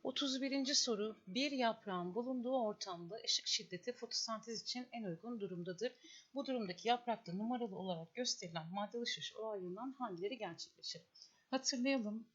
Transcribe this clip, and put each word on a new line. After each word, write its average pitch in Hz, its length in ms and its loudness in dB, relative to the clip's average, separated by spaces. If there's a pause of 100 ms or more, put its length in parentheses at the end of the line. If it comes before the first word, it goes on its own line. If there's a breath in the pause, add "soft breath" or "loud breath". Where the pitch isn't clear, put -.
Otuz 262 400 0
birinci 277 320 2
soru. 214 520 2
Bir 262 260 2
yaprağın 202 600 2
bulunduğu 247 480 2
ortamda 190 640 -2
ışık - 220 2
şiddeti 185 460 -2
fotosentez 226 720 -4
için 254 300 -4
en 233 120 -4
uygun 202 360 -4
durumdadır. 185 520 -4 (420 loud breath)
Bu 269 120 0
durumdaki 220 420 0
yaprakta 233 440 2
numaralı 220 440 0
olarak 170 380 -4
gösterilen 170 580 -2
madde 208 260 -2
alışveriş - 380 -2
olaylarından 214 640 -4
hangileri 208 400 -2
gerçekleşir? - 640 -6 (480 loud breath)
Hatırlayalım. 247 840 4